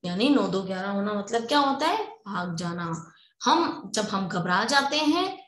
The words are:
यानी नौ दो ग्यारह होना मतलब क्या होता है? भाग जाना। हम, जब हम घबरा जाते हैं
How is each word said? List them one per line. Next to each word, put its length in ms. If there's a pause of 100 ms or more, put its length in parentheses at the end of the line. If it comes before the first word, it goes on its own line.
यानी 260
नौ 180
दो 160
ग्यारह 260
होना 240
मतलब 340
क्या 120
होता 280
है? 180 (120)
भाग 380
जाना। 560 (300)
हम, 520
जब 100
हम 240
घबरा 380
जाते 320
हैं 400 (100)